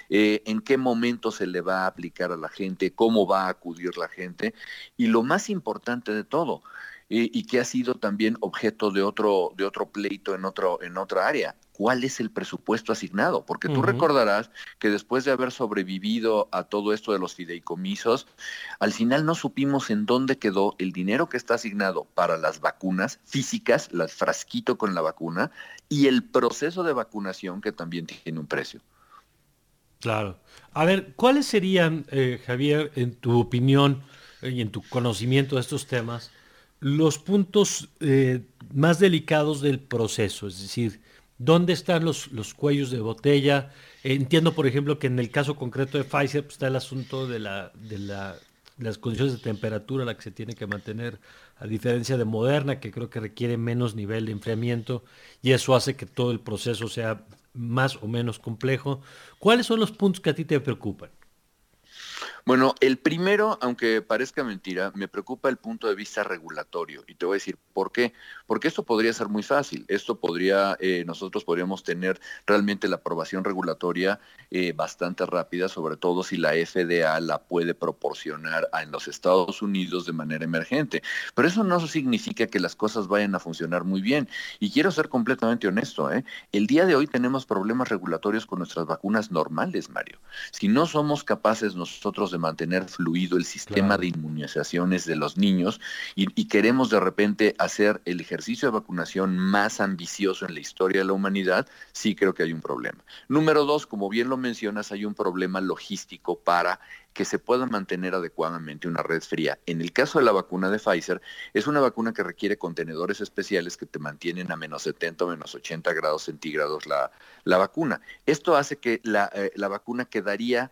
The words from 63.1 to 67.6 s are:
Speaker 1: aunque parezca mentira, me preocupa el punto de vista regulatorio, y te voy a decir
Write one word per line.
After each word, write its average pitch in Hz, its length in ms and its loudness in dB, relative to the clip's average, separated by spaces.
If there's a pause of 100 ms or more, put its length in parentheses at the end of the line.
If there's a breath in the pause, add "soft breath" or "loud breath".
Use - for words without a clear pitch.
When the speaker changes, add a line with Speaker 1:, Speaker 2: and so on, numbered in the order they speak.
Speaker 1:
aunque 113 400 0
parezca 127 400 -2
mentira, 95 540 -4
me 98 140 -6
preocupa 127 400 -4
el 120 80 0
punto 113 300 -8
de 101 80 2
vista 104 280 -4
regulatorio, 80 800 -8
y - 100 -20
te 85 100 -4
voy 95 80 2
a 98 80 0
decir - 160 -8 (160)